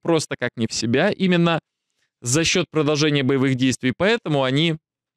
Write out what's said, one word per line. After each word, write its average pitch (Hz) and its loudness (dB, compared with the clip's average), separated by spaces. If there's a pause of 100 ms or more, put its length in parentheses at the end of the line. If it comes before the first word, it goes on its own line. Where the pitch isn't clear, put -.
просто 156 -2
как 120 -4
не 113 -2
в - -6
себя, 127 0
именно 170 0 (600)
за 123 0
счёт 170 0
продолжения 147 0
боевых 135 0
действий. 127 0
Поэтому 180 0
они, 151 0 (380)